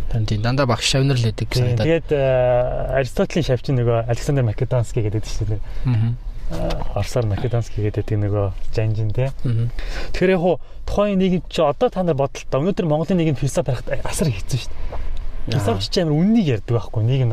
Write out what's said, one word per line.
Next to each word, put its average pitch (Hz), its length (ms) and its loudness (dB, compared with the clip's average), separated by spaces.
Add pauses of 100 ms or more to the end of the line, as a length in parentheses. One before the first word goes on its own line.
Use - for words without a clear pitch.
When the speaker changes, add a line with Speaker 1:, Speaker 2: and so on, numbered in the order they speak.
(120)
Speaker 1:
Харин 113 160 2
тийм, 104 160 0
дандаа 131 240 2
багш 113 200 0
шавнар 135 300 2
л 117 60 0
байдаг 110 280 -2
Speaker 2:
Тийм, 123 240 2
Speaker 1:
санагдаад. 110 80 0
Speaker 2:
тэгээд, 160 320 0
э, 127 800 2
Аристотелийн 143 520 0
шавчин 131 320 0
нөгөө 117 280 2
Александр 135 360 0
Македонский 120 600 0
гэдэг 107 200 0
шүү - 280 -2
дээ. 104 80 -2 (240)
Speaker 1:
Мгм. 117 280 2 (360)
Speaker 2:
Э, - 240 -2 (240)
Оросоор 113 320 0
Македонский 110 640 -2
гэдэг 107 240 -2
нөгөө 101 360 0 (200)
жанжин, 110 400 0
тий. 127 160 0 (160)
Speaker 1:
Мгм. 117 240 0 (480)
Speaker 2:
Тэгэхээр 180 160 2
яг 185 80 2
хуу 165 200 2 (280)
тухайн 202 320 0
нийгэм 185 320 2
чи - 80 -4
одоо 165 320 2
та 185 120 -2
нар 165 120 2
бодолтой. 135 480 -2
Өнөөдөр 185 240 0
Монголын 160 320 2
нийгэм 156 160 2
философи 139 320 0
барихад - 400 -2
асар 160 240 0
хэцүү - 320 -2
шүү - 80 -2
дээ. - 240 0
Speaker 1:
Аа. - 560 0
Speaker 2:
Философч - 400 -2
чи 202 80 2
амар 156 160 2
үннийг 196 320 4
ярьдаг 120 240 0
байхгүй. 110 320 0
Нийгэм 127 300 2